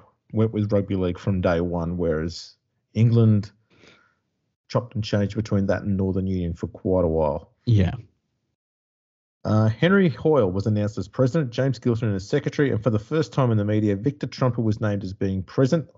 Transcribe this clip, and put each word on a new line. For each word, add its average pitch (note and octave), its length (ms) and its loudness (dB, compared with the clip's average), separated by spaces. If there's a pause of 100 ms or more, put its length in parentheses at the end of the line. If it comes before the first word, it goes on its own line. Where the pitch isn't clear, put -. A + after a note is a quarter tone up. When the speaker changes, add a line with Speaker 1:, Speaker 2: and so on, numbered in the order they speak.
(320)
Speaker 1:
went A2 200 0
with G#2+ 200 -2
rugby G2 220 0
league F#2 240 0
from F#2+ 220 -2
day F2 200 2
one, F2 380 -2
whereas E2 560 -4 (400)
England A2 560 4 (1200)
chopped A#2 260 -4
and G#2 80 -4
changed G2+ 320 -2
between G2+ 320 0
that F#2+ 160 0
and G2+ 140 -2
Northern F#2+ 300 0
Union F2+ 260 -2
for - 140 -8
quite F#2 380 0
a E2 40 2
while. D#2 440 -2 (120)
Speaker 2:
Yeah. F#2+ 280 2 (1500)
Speaker 1:
Uh, G#2+ 240 2
Henry F3+ 420 4
Hoyle B2+ 400 2
was G2 160 -4
announced G#2 320 -2
as F#2+ 100 -6
president, C3 420 0
James C3 280 -2
Gilton A2+ 360 -2
as F#2+ 140 -6
secretary, D3 420 0
and G#2 120 -2
for B2+ 80 2
the G#2+ 80 0
first D3+ 340 -4
time B2+ 180 2
in A2+ 60 2
the G#2 80 0
media, G#2 320 0
Victor A#2+ 300 -4
Trumper B2 340 -2
was A2 200 0
named G#2 240 -2
as F#2 100 -8
being F#2+ 280 -4
present, C3+ 560 0